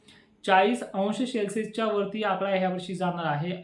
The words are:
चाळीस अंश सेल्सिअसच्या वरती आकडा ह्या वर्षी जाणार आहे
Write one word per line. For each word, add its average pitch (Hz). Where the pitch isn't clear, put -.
चाळीस 202
अंश 208
सेल्सिअसच्या 220
वरती 208
आकडा 196
ह्या 185
वर्षी -
जाणार 175
आहे 156